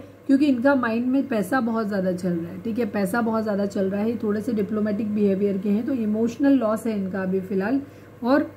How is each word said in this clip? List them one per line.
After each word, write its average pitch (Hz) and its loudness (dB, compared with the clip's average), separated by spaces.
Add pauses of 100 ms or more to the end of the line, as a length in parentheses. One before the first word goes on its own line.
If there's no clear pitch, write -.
(280)
क्योंकि 277 4
इनका 269 4
माइंड 240 0
में 262 0
पैसा 220 0
बहुत 226 -2
ज़्यादा 185 0
चल 180 -2
रहा 170 -2
है, - -12
ठीक 226 -4
है, 233 0
पैसा 208 -2
बहुत 220 0
ज़्यादा 202 0
चल 196 -2
रहा 202 -2
है, 220 0
ये 240 -2
थोड़े 214 0
से 226 -4
diplomatic 208 -2
behavior 196 2
के 202 -2
हैं, 214 2
तो 277 -2
emotional 226 2
loss 220 2
है 220 0
इनका 190 -2
अभी 190 0
फ़िलहाल, 202 0 (420)
और 294 4